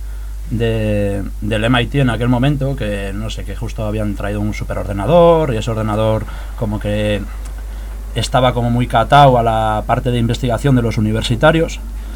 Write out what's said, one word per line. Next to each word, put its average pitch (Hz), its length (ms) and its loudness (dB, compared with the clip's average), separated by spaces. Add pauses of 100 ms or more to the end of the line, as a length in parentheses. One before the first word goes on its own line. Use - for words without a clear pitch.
(500)
de, 107 720 0 (160)
del 110 240 -2
M 120 180 4
I 117 40 0
T 139 140 0
en 127 100 4
aquel 113 180 0
momento, 135 480 0
que 101 360 -4
no 104 180 -6
sé, 98 140 -8
que 98 120 -8
justo 110 280 -6
habían 107 300 -2
traído 101 260 -4
un 104 140 -2
superordenador, 135 1000 2
y 110 40 0
ese 107 160 -2
ordenador 110 520 0 (320)
como 107 220 -2
que 104 420 0 (920)
estaba 123 400 2
como 120 160 0
muy 120 160 2
catao 127 520 6
a 117 40 4
la 110 440 2
parte 123 260 0
de 120 60 0
investigación 120 580 2
de 120 60 4
los 113 160 0
universitarios, 113 840 2 (360)